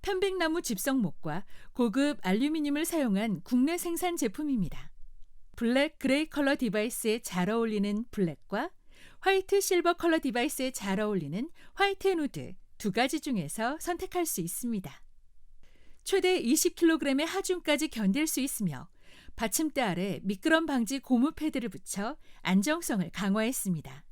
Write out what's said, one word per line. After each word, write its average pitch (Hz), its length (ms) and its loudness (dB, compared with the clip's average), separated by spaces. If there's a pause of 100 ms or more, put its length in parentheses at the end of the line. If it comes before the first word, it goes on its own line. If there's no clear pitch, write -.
편백나무 370 600 0
집성목과 196 840 -2 (280)
고급 254 480 2
알루미늄을 285 640 2
사용한 220 580 0
국내 269 340 2
생산 349 400 -2
제품입니다. 269 760 -2 (640)
블랙 262 440 2
그레이 285 300 2
컬러 285 280 2
디바이스에 214 640 0
잘 180 300 0
어울리는 214 640 0
블랙과 196 600 -2 (500)
화이트 392 400 4
실버 349 320 4
컬러 330 260 2
디바이스에 254 520 0
잘 196 280 -2
어울리는 208 500 -2 (240)
화이트 392 360 2
앤 349 100 2
우드 190 340 -4 (240)
두 202 140 -2
가지 269 300 0
중에서 226 580 -2
선택할 359 460 -2
수 - 160 -4
있습니다. 185 500 -4 (1120)
최대 370 340 4
이십 302 380 2
킬로그램의 302 500 4
하중까지 330 640 0
견딜 220 400 2
수 - 140 -2
있으며 170 480 -4 (480)
받침대 277 440 0
아래 185 420 0
미끄럼 320 420 2
방지 269 340 0
고무 254 320 2
패드를 277 380 -4
붙여 220 480 -8 (240)
안정성을 202 680 2
강화했습니다. 202 1000 -2